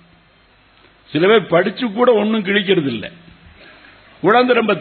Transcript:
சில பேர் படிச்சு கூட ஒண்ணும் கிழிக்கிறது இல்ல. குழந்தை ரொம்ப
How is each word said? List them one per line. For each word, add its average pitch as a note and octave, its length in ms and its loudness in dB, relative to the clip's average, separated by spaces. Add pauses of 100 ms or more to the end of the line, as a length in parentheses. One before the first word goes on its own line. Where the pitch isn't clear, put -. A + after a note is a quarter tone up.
(1120)
சில D3+ 140 -2
பேர் G#3 220 2
படிச்சு F#3+ 400 -2
கூட A#3 260 0
ஒண்ணும் G#3+ 320 0
கிழிக்கிறது F#3 460 -2
இல்ல. A2 140 -8 (1160)
குழந்தை A#3+ 300 2
ரொம்ப A3+ 280 0